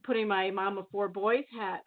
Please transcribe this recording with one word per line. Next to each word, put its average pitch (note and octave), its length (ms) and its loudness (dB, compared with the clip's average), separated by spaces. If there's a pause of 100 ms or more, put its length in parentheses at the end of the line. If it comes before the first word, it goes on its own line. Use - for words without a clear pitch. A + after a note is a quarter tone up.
putting A3+ 240 2
my F#3+ 240 2
mom G3 260 -2
of F#3 140 -8
four G3+ 160 0
boys G#3 340 2 (160)
hat F#3+ 280 -6